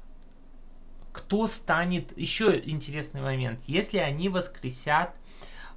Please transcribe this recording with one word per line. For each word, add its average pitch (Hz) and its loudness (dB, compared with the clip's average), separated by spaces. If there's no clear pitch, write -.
кто 220 2
станет, 175 2
ещё 202 4
интересный 147 -2
момент, 131 0
если 190 2
они 156 2
воскресят, 165 0